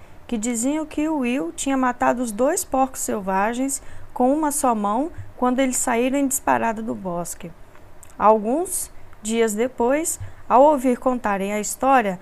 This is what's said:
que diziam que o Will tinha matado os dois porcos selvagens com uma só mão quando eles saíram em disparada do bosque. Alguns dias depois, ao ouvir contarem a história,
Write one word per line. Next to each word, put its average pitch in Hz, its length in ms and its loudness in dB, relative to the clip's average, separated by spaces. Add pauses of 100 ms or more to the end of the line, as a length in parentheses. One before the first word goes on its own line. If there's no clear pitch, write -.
(260)
que 240 140 -4
diziam 247 480 -2
que 302 200 -2
o 320 120 0
Will 262 320 -2
tinha 269 260 -2
matado 254 460 2
os 233 80 -4
dois 269 340 0
porcos 262 360 0
selvagens 220 800 -2 (320)
com 254 220 2
uma 302 160 0
só 277 240 0
mão 214 380 0 (260)
quando 247 220 2
eles 262 180 2
saíram 247 400 0
em 277 100 2
disparada 226 540 0
do 233 140 -6
bosque. 175 560 -8 (680)
Alguns 220 720 2 (320)
dias 226 320 0
depois, 254 640 0 (300)
ao 233 140 8
ouvir 262 340 4
contarem 208 560 -2
a 214 60 -2
história, 208 640 2